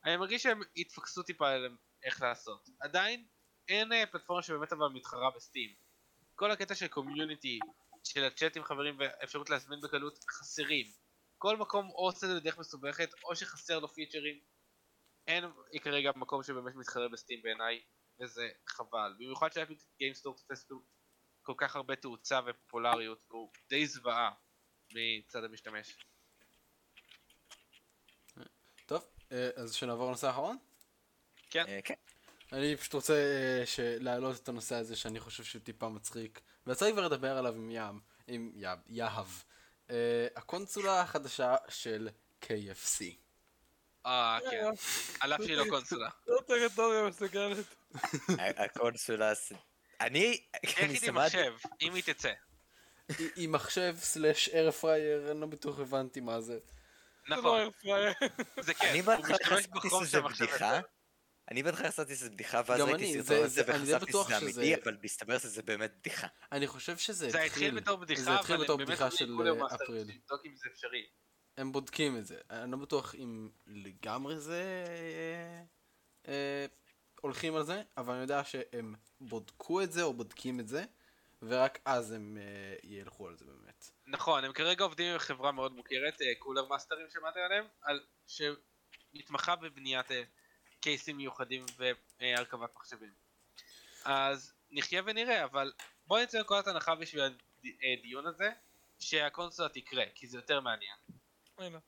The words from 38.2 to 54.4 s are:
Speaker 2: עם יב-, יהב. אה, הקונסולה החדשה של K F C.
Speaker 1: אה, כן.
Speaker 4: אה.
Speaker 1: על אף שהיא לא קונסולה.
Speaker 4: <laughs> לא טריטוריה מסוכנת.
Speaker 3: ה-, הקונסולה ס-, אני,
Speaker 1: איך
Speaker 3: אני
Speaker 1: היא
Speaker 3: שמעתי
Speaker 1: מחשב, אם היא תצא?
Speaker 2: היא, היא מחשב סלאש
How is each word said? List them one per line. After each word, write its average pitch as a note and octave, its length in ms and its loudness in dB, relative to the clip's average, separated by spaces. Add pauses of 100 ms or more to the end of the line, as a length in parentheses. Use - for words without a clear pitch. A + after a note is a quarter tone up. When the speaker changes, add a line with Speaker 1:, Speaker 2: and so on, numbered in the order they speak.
Speaker 2:
עם A#2 280 -6
יב-, F#2 240 -6 (100)
יהב. A2+ 380 -4 (640)
אה, A#2+ 360 2 (100)
הקונסולה F#3+ 640 2
החדשה C3+ 560 2 (120)
של A2 400 -4 (340)
K - 60 -14
F G#2 500 -2
C. - 40 -4 (1040)
Speaker 1:
אה, A#2 320 4 (120)
כן. A2+ 140 0
Speaker 4:
אה. G#3+ 60 2 (500)
Speaker 1:
על C#3 120 2
אף D3+ 120 2
שהיא D#3+ 120 0
לא C#3+ 140 4
קונסולה. B2 380 -2 (120)
Speaker 4:
<laughs> - 60 -14
לא A#3+ 200 4
טריטוריה A3+ 600 4
מסוכנת. G3+ 560 -2 (720)
Speaker 3:
ה-, G2+ 260 2
הקונסולה A2 680 2
ס-, - 180 -6 (480)
אני, D#3+ 400 4 (220)
Speaker 1:
איך - 160 0
Speaker 3:
אני D3+ 140 6
Speaker 1:
היא C#3 80 0
Speaker 3:
שמעתי D#3+ 360 4
Speaker 1:
מחשב, C#3+ 160 4 (280)
אם E3 140 0
היא F3+ 80 0
תצא? C#3 300 0 (840)
Speaker 2:
היא, E3 180 -2
היא E3+ 120 -2
מחשב E3+ 500 2
סלאש D#3 500 4